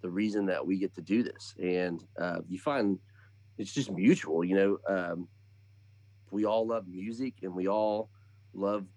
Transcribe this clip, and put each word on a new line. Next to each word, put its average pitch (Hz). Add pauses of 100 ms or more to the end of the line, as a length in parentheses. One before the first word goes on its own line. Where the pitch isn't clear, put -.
the 92
reason 104
that 78
we 95
get 92
to 90
do 104
this. -
And, 90 (160)
uh, 87
you 90
find 107 (580)
it's -
just 135
mutual, 90
you 90
know, 98 (100)
um, 87 (1040)
we 104
all 110
love 113
music 110
and 95
we 92
all 107 (440)
love 98 (120)